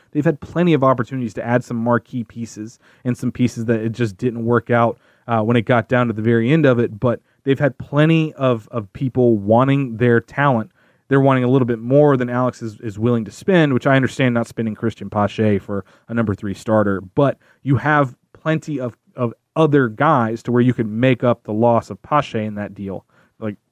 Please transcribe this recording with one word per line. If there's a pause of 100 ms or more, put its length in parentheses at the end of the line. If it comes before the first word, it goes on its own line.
(100)
They've
had
plenty
of
opportunities
to
add
some
marquee
pieces (240)
and
some
pieces
that
it
just
didn't
work
out, (280)
uh,
when
it
got
down
to
the
very
end
of
it.
But (220)
they've
had
plenty
of,
of
people
wanting
their
talent. (380)
They're
wanting
a
little
bit
more
than
Alex
is,
is
willing
to
spend,
which
I
understand
not
spending
Christian
Pache
for (220)
a
number
three
starter.
But (240)
you
have (200)
plenty
of, (180)
of (240)
other
guys
to
where
you
could
make
up
the
loss
of
Pache
in
that
deal. (320)
Like, (160)